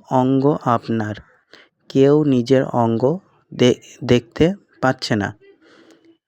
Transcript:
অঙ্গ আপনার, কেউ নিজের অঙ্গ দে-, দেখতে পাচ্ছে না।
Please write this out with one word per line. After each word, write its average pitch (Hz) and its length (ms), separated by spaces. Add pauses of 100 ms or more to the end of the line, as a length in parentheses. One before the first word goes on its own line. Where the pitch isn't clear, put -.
(120)
অঙ্গ 135 520
আপনার, 113 520 (760)
কেউ 143 340
নিজের 131 400
অঙ্গ 120 560 (340)
দে-, 123 200 (300)
দেখতে 123 500 (280)
পাচ্ছে 131 340
না। 101 220 (920)